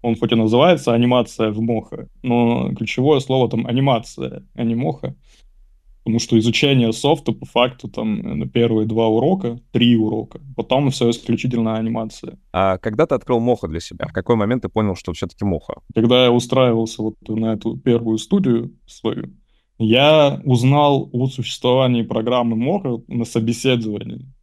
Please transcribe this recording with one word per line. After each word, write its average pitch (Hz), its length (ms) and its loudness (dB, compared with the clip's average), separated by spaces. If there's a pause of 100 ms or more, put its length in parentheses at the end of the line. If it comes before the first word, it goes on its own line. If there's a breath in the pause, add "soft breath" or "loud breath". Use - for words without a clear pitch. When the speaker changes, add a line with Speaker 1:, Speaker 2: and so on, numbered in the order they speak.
Speaker 1:
он 117 140 0
хоть 117 140 0
и 120 40 2
называется 120 580 4
«Анимация 117 580 0
в 107 100 -4
Мохо», 117 460 -6 (160)
но 120 520 0
ключевое 131 460 0
слово 131 280 0
там 120 180 -4
анимация, 123 760 -2 (120)
а 120 80 -6
не 117 120 -2
Мохо. 135 400 -6 (880 soft breath)
Потому 113 160 0
что - 200 2
изучение 117 540 2
софта, 143 400 0
по - 120 -10
факту, 127 440 -2
там, 110 500 -6
на 131 80 -6
первые 113 400 0
два 113 220 0
урока, 120 500 0 (120)
три 120 260 4
урока, 110 420 -4 (180)
потом 131 340 0
все 120 200 0
исключительно 117 640 -4
анимация. 113 600 -8 (160)
Speaker 2:
А 95 260 0
когда 113 260 0
ты 143 100 -2
открыл 123 240 0
Мохо 117 280 -2
для 80 140 -6
себя? - 260 -10
В - 60 -14
какой 107 220 0
момент 110 280 0
ты - 60 -6
понял, 101 260 0
что - 180 -8
все-таки - 320 -8
Мохо? 87 300 -4 (200)
Speaker 1:
Когда 123 300 4
я 120 60 4
устраивался 120 720 0
вот 110 120 -6 (140)
на 110 240 -2
эту 113 240 -6
первую 117 420 0
студию 131 520 0 (160)
свою, - 440 -6 (480)
я 139 680 4
узнал 139 680 2
о 127 140 -2
существовании 123 760 0
программы 117 540 -2
Мохо 131 500 -4
на 131 180 -4
собеседовании. 113 1000 -2 (180)